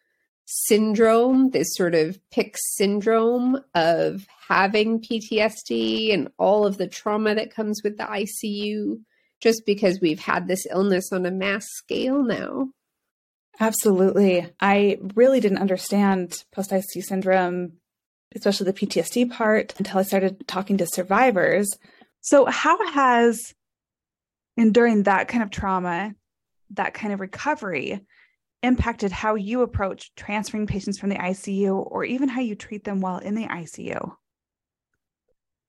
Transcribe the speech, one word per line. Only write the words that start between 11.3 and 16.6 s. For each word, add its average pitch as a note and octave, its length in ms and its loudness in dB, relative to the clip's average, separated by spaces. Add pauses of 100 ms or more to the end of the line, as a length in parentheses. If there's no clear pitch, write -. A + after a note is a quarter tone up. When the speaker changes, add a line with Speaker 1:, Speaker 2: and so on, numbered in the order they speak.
Speaker 1:
mass G3 360 -4
scale B3+ 560 -4
now. A#3 460 -4 (880)
Speaker 2:
Absolutely. F#3+ 880 2 (140)
I G3+ 380 2 (160)
really B3+ 260 6
didn't G3+ 160 2
understand F#3+ 960 0
post-I G3 260 -2